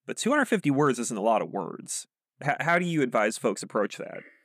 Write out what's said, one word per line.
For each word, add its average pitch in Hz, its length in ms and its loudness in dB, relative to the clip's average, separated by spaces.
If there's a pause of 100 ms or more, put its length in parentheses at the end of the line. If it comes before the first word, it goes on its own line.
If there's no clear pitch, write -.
But - 100 -8
two - 140 -2
hundred 269 160 2
fifty 160 260 2
words 135 260 4
isn't 120 180 -4
a 95 60 -4
lot 110 180 4
of 85 100 -4
words. - 580 -8 (360)
H-, 143 160 0
how 170 200 2
do 185 40 -2
you 165 180 2
advise 113 360 2
folks 107 240 -2
approach 104 360 -4
that? - 200 -12 (260)